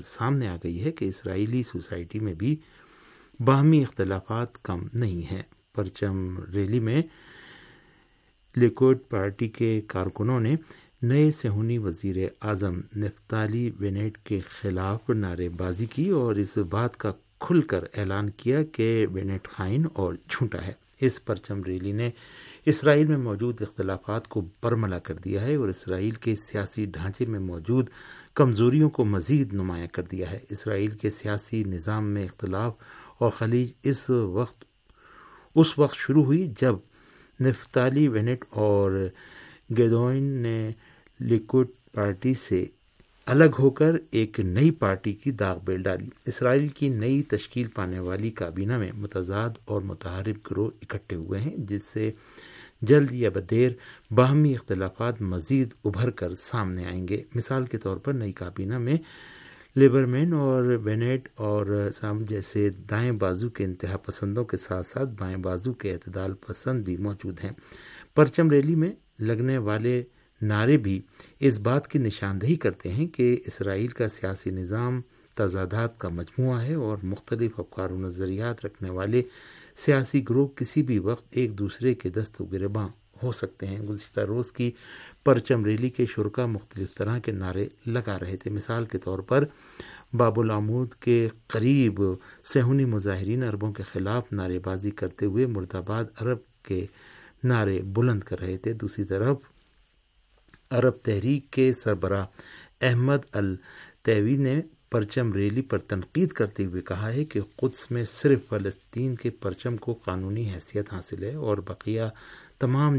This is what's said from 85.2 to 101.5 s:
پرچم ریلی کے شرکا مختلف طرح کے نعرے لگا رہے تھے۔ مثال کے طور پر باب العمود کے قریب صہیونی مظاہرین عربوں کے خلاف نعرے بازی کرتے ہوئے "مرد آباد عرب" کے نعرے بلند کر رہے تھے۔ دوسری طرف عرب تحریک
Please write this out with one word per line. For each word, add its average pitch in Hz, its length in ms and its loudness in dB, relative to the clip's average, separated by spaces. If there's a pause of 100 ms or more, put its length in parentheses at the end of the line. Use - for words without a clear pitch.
پرچم 120 420 4
ریلی 110 240 0
کے 123 160 0
شرکا 110 400 -2
مختلف 101 480 -6
طرح 107 260 -2
کے 117 120 -6
نعرے 95 360 -4 (180)
لگا 110 340 -4
رہے 92 180 -6
تھے۔ 101 140 -6
مثال 113 340 -4
کے 95 120 -6
طور 92 220 -4
پر 127 240 2 (680)
باب 117 260 4
العمود 110 540 0
کے 117 340 2 (200)
قریب 113 540 4 (520)
صہیونی 135 320 4
مظاہرین 101 580 0
عربوں 107 300 -2
کے 98 100 -8
خلاف 101 480 -2
نعرے 92 280 -2
بازی 95 320 -4
کرتے 98 340 -4
ہوئے 104 200 2
"مرد 95 300 -4
آباد 107 280 -4 (180)
عرب" 117 160 -2 (260)
کے 92 220 -4 (580)
نعرے 107 380 2
بلند 104 420 0
کر - 160 -8
رہے 92 180 -4
تھے۔ 113 160 -4
دوسری 110 300 -6
طرف 101 340 0 (1300)
عرب 123 240 4 (100)
تحریک 117 480 0